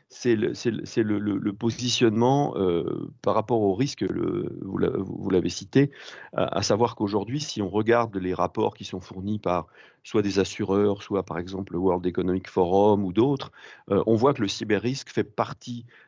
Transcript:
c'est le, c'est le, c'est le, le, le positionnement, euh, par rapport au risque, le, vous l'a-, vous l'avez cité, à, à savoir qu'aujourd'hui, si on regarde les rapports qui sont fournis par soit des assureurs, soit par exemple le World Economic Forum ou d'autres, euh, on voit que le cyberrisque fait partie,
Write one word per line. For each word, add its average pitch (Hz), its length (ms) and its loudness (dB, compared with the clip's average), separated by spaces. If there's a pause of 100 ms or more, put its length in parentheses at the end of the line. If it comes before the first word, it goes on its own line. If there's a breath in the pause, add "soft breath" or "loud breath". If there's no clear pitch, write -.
c'est 117 280 0
le, 104 180 0
c'est - 160 -2
le, 107 160 -4
c'est 117 160 0
le, 104 160 2
le, 101 180 -2
le 104 160 -2
positionnement, 120 1040 2
euh, 85 640 0
par 98 140 0
rapport 110 260 0
au 98 140 2
risque, 131 260 -4
le, 90 640 -4
vous 95 160 -6
l'a-, 85 180 0
vous 95 320 -4
l'avez 90 220 2
cité, 139 400 2 (420 loud breath)
à, 90 120 0 (160)
à - 20 -2
savoir 117 340 2
qu'aujourd'hui, 107 440 -2
si - 200 -8
on 98 80 -2
regarde 110 480 2
les 92 160 -2
rapports 90 420 -2
qui 101 100 -16
sont 92 160 -10
fournis 98 380 -6
par 87 280 -2 (360 soft breath)
soit 107 200 0
des 98 160 0
assureurs, 101 640 0
soit 95 220 -4
par 80 140 -8
exemple 95 360 -8
le 87 40 -2
World 90 280 2
Economic 92 420 -2
Forum 98 560 4
ou 90 80 -4
d'autres, 131 400 0 (380 loud breath)
euh, 98 160 4
on 113 80 4
voit 123 180 4
que 120 80 -2
le 98 80 0
cyberrisque 110 600 -2
fait 107 140 0
partie, 117 600 -6 (240 soft breath)